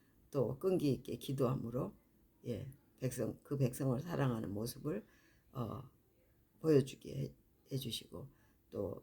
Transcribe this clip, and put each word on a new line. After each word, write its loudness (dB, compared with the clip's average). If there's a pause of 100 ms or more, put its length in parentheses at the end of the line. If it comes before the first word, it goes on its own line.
(300)
또 0
끈기 2
있게 -2
기도함으로, -2 (520)
예, -4 (320)
백성, -2
그 -4
백성을 2
사랑하는 0
모습을, -4 (480)
어, -6 (720)
보여주게 4
해-, -4 (380)
해주시고 -6 (420)
또 -4